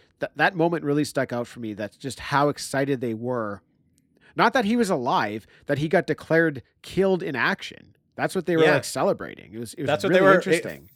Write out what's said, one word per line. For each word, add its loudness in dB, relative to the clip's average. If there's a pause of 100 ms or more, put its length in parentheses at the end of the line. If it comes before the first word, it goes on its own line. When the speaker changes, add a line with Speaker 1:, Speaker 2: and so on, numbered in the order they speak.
(200)
Speaker 1:
th-, -6
that 0
moment 0
really 0
stuck -4
out -4
for -18
me. -8
That's -8
just -12
how 2
excited -4
they -4
were. -6 (760)
Not 4
that 2
he 0
was 2
alive, -2 (220)
that 0
he -2
got 2
declared 0 (180)
killed 0
in -8
action. -4 (200)
That's -2
what -4
they 2
were, 6
Speaker 2:
Yeah. 6
Speaker 1:
like, 0
celebrating. -4
It -10
was, -10
it -12
was -4
Speaker 2:
That's 0
what 2
Speaker 1:
really 6
Speaker 2:
they 6
were, 8
Speaker 1:
interesting. 0
Speaker 2:
it, -20